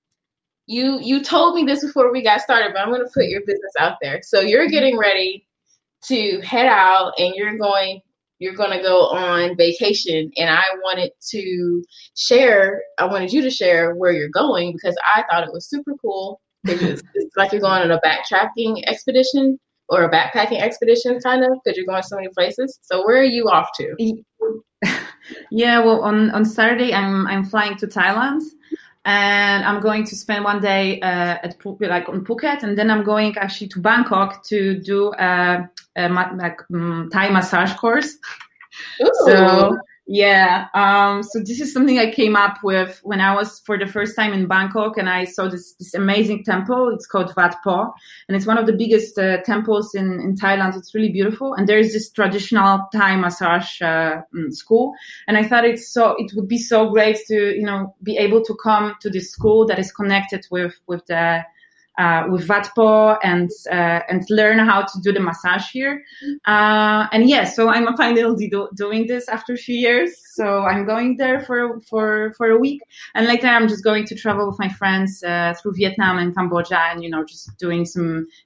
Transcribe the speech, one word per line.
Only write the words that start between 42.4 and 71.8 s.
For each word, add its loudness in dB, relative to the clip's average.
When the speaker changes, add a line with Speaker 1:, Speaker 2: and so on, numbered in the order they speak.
Speaker 2:
with -2
when -2
I 4
was -4
for -4
the -4
first -6
time -2
in -2
Bangkok, -2
and -2
I -2
saw -6
this, -12
this -14
amazing 0
temple. -2
It's -10
called -4
Wat 2
Po, -2
and 0
it's -2
one 2
of 0
the 4
biggest, 2
uh, 2
temples -2
in, -4
in -2
Thailand. 0
It's -12
really 0
beautiful, -2
and 0
there 6
is 4
this -6
traditional 2
Thai 2
massage, -2
uh, -2
mm, -6
school, 0
and 2
I 2
thought 4
it's 0
so, 2
it -8
would -4
be -2
so 2
great 4
to, 0
you -4
know, -6
be -4
able 4
to -6
come 0
to -8
this -8
school 2
that 0
is -4
connected -4
with, -4
with -8
the, 0
uh, 2
with -2
Wat 0
Po 6
and, 0
uh, 0
and -2
learn 4
how 4
to -10
do 0
the -2
massage -4
here. -6
Uh, 4
and 6
yeah, 4
so 2
I'm 2
finally 0
do, -4
doing -4
this -6
after -8
a -6
few -6
years. 2
So 0
I'm -2
going 0
there 0
for, -4